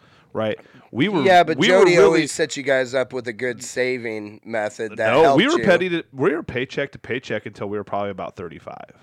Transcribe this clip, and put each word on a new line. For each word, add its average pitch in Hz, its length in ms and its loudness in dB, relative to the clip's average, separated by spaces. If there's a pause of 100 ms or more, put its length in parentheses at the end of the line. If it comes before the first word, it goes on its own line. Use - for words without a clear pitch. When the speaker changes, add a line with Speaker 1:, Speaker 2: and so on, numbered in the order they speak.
(340)
Speaker 1:
right? 107 260 -4 (320)
We 139 180 0
were, 185 120 0
Speaker 2:
Yeah, 180 220 6
but 160 160 0
Speaker 1:
we 170 80 2
Speaker 2:
Jody 185 240 6
Speaker 1:
were 175 60 6
really 175 80 8
Speaker 2:
always 160 260 2
set - 260 -4
you 143 60 -10
guys 131 320 0
up 127 180 -2
with 123 140 -8
a 120 60 -8
good 113 300 -6
saving 117 800 -6
method 107 540 -6
that 113 160 0
Speaker 1:
No, 139 100 4
Speaker 2:
helped 139 140 6
Speaker 1:
we 185 100 4
were 320 120 0
Speaker 2:
you. - 60 -2
Speaker 1:
petty 180 240 2
to, 170 220 -4
we 143 220 -2
were 330 100 -6
paycheck 135 500 -8
to - 60 -20
paycheck 117 460 -8
until 107 240 -10
we 104 80 -6
were 101 60 -8
probably 101 260 -6
about 92 260 -12
thirty-five. - 680 -16